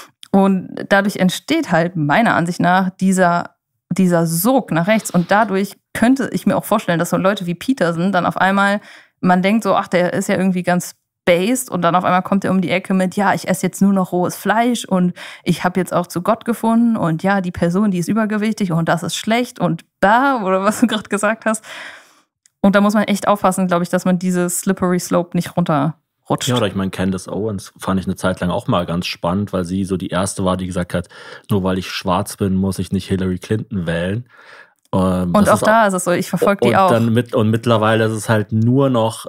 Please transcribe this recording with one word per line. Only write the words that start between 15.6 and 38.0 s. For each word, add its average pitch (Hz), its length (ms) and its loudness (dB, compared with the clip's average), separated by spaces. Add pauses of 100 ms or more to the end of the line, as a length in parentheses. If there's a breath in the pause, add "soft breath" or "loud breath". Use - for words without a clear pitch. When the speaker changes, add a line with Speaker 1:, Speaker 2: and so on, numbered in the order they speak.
Speaker 1:
hab 180 120 -2
jetzt 180 160 -2
auch 175 140 -2
zu 175 160 -6
Gott 220 240 -2
gefunden 226 500 2
und 165 260 -2
ja, 196 200 0
die 180 100 -6
Person, 185 380 0
die 180 80 -2
ist 170 100 -2
übergewichtig 214 640 -2
und 165 160 0
das 175 140 0
ist 190 140 -6
schlecht 240 440 -4
und 165 240 -2 (160)
da“, 240 420 4
oder 190 220 0
was 208 160 0
du 233 60 4
gerade 214 240 -6
gesagt 208 340 -2
hast. 220 180 -2 (1000 loud breath)
Und 196 120 6
da 202 60 6
muss 208 140 4
man 208 100 2
echt - 240 0
aufpassen, 190 380 2
glaub 175 160 2
ich, 175 80 -2
dass 180 160 0
man 180 120 4
diese 180 300 0
slippery 180 500 0
slope 175 380 -2
nicht - 200 -4
runterrutscht. 151 920 -2
Speaker 2:
Ja, 123 80 0
oder 110 100 2
ich 92 80 -6
meine, 95 160 -2
Candace 92 380 -4
Owens 101 500 -6
fand 95 220 -2
ich 87 60 -8
eine 92 100 -4
Zeit 92 240 -4
lang 90 100 -2
auch 98 160 -4
mal 87 200 0
ganz 87 200 -4
spannend, 98 460 -4
weil 92 120 -2
sie 95 200 -4
so 90 120 -2
die 87 120 -8
erste 95 360 -4
war, 92 120 0
die 92 100 -6
gesagt 90 280 -6
hat, 87 140 -4 (420 loud breath)
„Nur 101 120 2
weil 92 160 -2
ich 90 100 -8
schwarz 95 480 -4
bin, 95 200 0
muss 95 240 0
ich 90 100 -8
nicht 95 180 -4
Hillary 92 300 -2
Clinton 110 480 -4
wählen.“ 90 420 -4 (680 loud breath)
Ähm, 92 400 0
Speaker 1:
Und 208 120 4
Speaker 2:
das - 20 4
Speaker 1:
auch 196 60 6
Speaker 2:
ist 208 120 0
Speaker 1:
da 220 180 6
Speaker 2:
au-, 202 40 2
Speaker 1:
ist 190 60 0
es 180 100 -4
so, 180 80 -2
ich 180 160 -2
verfolg 196 320 0
die - 80 4
Speaker 2:
und - 80 2
Speaker 1:
auch. 190 140 4
Speaker 2:
dann 113 240 2
mit-, 120 200 0
und 110 160 2
mittlerweile 113 540 2